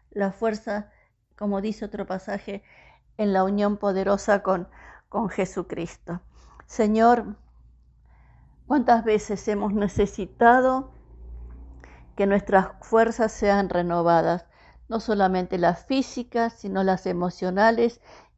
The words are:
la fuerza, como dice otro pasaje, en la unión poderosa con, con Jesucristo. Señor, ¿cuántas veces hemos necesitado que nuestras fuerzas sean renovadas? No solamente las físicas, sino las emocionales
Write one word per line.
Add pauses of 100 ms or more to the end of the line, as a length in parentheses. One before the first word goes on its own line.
(100)
la
fuerza, (460)
como
dice
otro
pasaje, (560)
en
la
unión
poderosa
con, (420)
con
Jesucristo. (440)
Señor, (1300)
¿cuántas
veces
hemos
necesitado (1200)
que
nuestras (120)
fuerzas
sean
renovadas? (420)
No
solamente
las
físicas,
sino
las
emocionales (380)